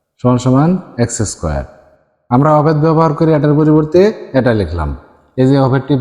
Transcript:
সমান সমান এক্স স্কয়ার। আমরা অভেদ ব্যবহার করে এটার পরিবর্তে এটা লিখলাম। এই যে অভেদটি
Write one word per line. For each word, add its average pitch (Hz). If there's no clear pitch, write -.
সমান 123
সমান 135
এক্স -
স্কয়ার। 73
আমরা 143
অভেদ 151
ব্যবহার 160
করে 160
এটার 147
পরিবর্তে 156
এটা 120
লিখলাম। 82
এই 131
যে 139
অভেদটি 131